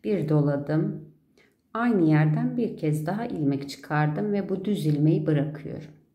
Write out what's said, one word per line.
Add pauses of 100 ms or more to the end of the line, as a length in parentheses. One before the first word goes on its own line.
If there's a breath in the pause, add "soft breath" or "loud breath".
Bir
doladım. (600 soft breath)
Aynı
yerden
bir
kez
daha
ilmek
çıkardım
ve
bu
düz
ilmeği
bırakıyorum. (240)